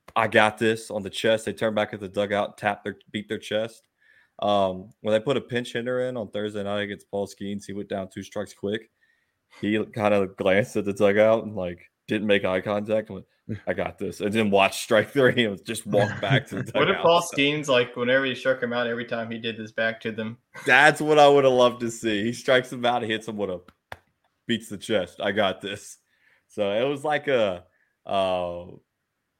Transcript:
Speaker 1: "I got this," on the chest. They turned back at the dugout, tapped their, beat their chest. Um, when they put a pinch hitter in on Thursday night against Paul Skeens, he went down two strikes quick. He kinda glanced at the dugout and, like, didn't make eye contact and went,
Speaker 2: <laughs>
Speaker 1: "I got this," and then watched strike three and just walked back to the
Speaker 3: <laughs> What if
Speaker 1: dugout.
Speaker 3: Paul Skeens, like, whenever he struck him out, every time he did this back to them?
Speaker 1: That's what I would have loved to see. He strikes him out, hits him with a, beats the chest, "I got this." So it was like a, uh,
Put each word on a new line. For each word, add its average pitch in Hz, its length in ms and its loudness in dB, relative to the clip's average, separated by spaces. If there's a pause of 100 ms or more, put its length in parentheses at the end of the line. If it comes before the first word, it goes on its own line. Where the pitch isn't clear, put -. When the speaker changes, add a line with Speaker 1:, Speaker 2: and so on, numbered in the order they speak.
(140)
Speaker 1:
"I 110 140 2
got 107 300 4
this," 113 320 -2
on 101 120 -6
the 95 80 -10
chest. 110 360 0
They 101 80 -6
turned 110 200 -2
back 104 200 -2
at 101 60 -12
the 98 80 -10
dugout, 101 500 -4
tapped 101 260 -4
their, 101 140 -8 (120)
beat 107 180 -10
their 107 100 -8
chest. - 500 -6 (520)
Um, 98 500 0 (100)
when 107 120 -2
they 110 80 4
put 127 180 -2
a - 20 -2
pinch 120 320 -8
hitter 127 280 -4
in 127 180 -6
on 104 120 -8
Thursday 107 320 -6
night 101 200 -4
against 101 280 -10
Paul 101 160 -4
Skeens, 101 400 -10
he 101 60 -12
went 101 160 -10
down 95 220 -8
two 98 120 -12
strikes 101 300 -10
quick. 104 380 -6 (680)
He 104 220 0 (120)
kinda 104 420 2
glanced 98 400 2
at 104 80 -2
the 98 80 -2
dugout 107 520 4
and, 107 120 -10
like, 87 340 -8 (180)
didn't 107 180 -2
make 101 180 4
eye 92 160 0
contact 107 480 -4
and 95 80 -12 (320)
went, 107 140 -10
Speaker 2:
<laughs> - 40 -10
Speaker 1:
"I 95 60 -4
got 87 260 -4
this," 92 220 -8
and 101 140 -2
then 110 160 2
watched 98 320 2
strike 104 280 4
three 123 360 4
and 98 180 -6
just 113 220 -10
walked 104 340 2
back 101 280 0
to - 80 -10
the - 60 -6
Speaker 3:
<laughs> - 120 -12
What 165 160 4
if 190 60 2
Speaker 1:
dugout. 170 60 -6
Speaker 3:
Paul 170 200 4
Skeens, 143 460 -2
like, 123 280 2
whenever 127 300 2
he 127 80 -2
struck 131 280 -2
him 120 120 -4
out, 120 120 -2
every 117 200 -6
time 113 240 -6
he 113 80 -8
did 113 180 -6
this 110 160 -12
back 113 300 -2
to 113 100 -6
them? 110 240 -8 (300)
Speaker 1:
That's 143 340 6
what 151 180 4
I 147 100 10
would 143 160 6
have 131 100 6
loved 123 260 4
to 117 100 -4
see. 110 320 -2
He 120 120 -2
strikes 127 360 0
him 123 140 -10
out, 120 180 0
hits 110 260 -6
him 107 100 -10
with 98 100 -4
a, 90 140 -8 (840)
beats 113 220 -4
the 104 80 -12
chest, 95 460 -4
"I 101 100 -2
got 98 300 0
this." 101 360 -12 (500)
So 101 240 -2
it 117 140 0
was 139 160 -4
like 147 260 -2
a, 104 360 0 (400)
uh, 90 600 -2 (760)